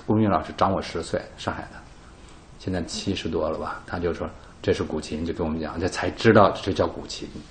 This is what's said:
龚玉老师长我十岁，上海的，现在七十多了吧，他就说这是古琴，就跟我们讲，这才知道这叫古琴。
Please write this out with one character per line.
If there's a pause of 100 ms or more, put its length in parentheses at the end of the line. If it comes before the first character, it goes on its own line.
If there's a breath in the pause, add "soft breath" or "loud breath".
龚
玉
老
师
长
我
十
岁， (160)
上
海 (100)
的， (800 loud breath)
现
在
七
十
多
了
吧，
他
就
说 (320 loud breath)
这
是
古
琴，
就
跟
我
们
讲，
这
才
知
道
这
叫
古
琴。 (220)